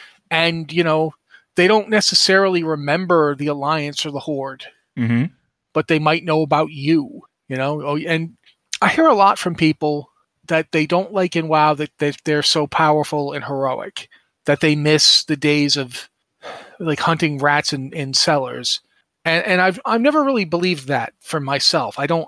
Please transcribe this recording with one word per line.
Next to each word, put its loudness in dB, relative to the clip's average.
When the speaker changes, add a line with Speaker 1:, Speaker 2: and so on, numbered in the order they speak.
Speaker 1:
and, -2
you 2
know, 0
they 4
don't 2
necessarily 2
remember 0
the -4
Alliance -4
or -8
the -6
Horde, -8
Speaker 2:
Mm-hmm. 0
Speaker 1:
but -2
they 2
might 0
know 0
about 0
you, -2
you -8
know? -4
Oh, -4
and -4
I 2
hear 4
a 6
lot 4
from -4
people 0
that -2
they 2
don't -2
like 0
in -2
WoW 4
that, -6
that -2
they're 0
so 2
powerful 0
and -8
heroic, -6
that 2
they 4
miss 4
the -2
days 2
of, -10
like, -2
hunting 0
rats 0
in, -8
in -8
cellars. -2
And, 0
and 2
I've, 2
I've 0
never 2
really 0
believed -2
that -2
for -6
myself. -2
I -4
don't, -2